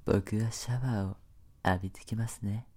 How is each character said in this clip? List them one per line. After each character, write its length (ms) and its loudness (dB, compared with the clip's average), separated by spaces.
僕 340 2
は 140 2
シ 180 -8
ャ 60 0
ワ 60 0
ー 260 2
を 100 -6
浴 200 4
び 60 -4
て 160 -16
き 100 -4
ま 120 -2
す 160 -8
ね。 340 -2